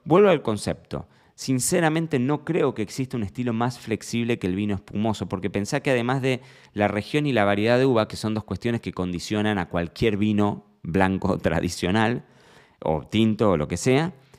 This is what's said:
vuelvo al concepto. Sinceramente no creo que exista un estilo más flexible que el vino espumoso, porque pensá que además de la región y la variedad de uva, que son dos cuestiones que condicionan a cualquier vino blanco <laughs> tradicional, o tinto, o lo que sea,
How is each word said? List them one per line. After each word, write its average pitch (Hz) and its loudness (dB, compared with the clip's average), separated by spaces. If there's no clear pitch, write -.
vuelvo 190 6
al 156 4
concepto. - -6
Sinceramente 156 0
no 147 0
creo 160 0
que 110 -6
exista 127 -6
un 120 -4
estilo 120 -4
más 120 -2
flexible 117 -4
que 95 -2
el 90 -2
vino 104 -2
espumoso, 101 -4
porque 92 -4
pensá 104 -2
que 139 0
además 123 0
de 131 0
la 104 2
región 107 -2
y 139 0
la 107 2
variedad 104 4
de 131 4
uva, 113 4
que - -12
son 110 -2
dos 107 -4
cuestiones 113 -4
que - -6
condicionan 101 -2
a 85 -4
cualquier 98 0
vino 104 2
blanco 95 0
<laughs> - -12
tradicional, 90 0
o 78 -2
tinto, 110 2
o 85 4
lo 73 -2
que 87 -4
sea, 147 0